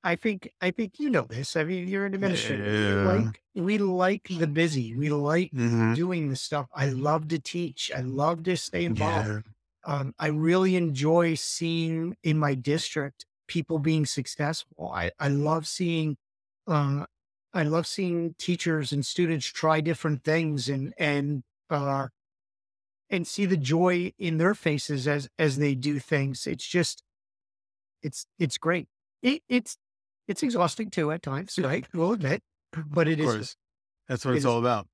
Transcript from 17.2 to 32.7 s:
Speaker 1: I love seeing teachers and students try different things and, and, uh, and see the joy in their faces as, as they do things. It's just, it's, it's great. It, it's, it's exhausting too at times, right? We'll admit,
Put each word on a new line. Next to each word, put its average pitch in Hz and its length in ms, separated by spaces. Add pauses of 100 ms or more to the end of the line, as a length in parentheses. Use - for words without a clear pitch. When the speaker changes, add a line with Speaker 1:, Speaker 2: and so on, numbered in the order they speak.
Speaker 1:
I 165 120
love 156 220
seeing 170 520
teachers 160 540
and 143 120
students 165 420
try 156 340
different 151 420
things 151 460
and, 139 280
and, 143 460 (280)
uh, 139 380 (1000)
and 180 160
see 202 200
the 185 100
joy 175 600
in 165 220
their 180 160
faces 147 540
as, 143 200 (100)
as 147 180
they 143 180
do 143 240
things. 139 480
It's 139 200
just, - 360 (1000)
it's, - 260 (120)
it's 151 200
great. 170 280 (360)
It, 269 260
it's, 247 280 (500)
it's 190 160
exhausting 214 480
too 151 200
at 165 120
times, 143 360
right? 139 360
We'll 175 180
admit, 143 300 (440)